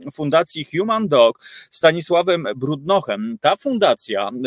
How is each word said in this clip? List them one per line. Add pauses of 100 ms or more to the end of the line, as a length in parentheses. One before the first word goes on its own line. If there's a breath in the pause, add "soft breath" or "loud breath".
(120)
Fundacji
Human
Dog, (300 loud breath)
Stanisławem (100)
Brudnochem.
Ta
fundacja, (160)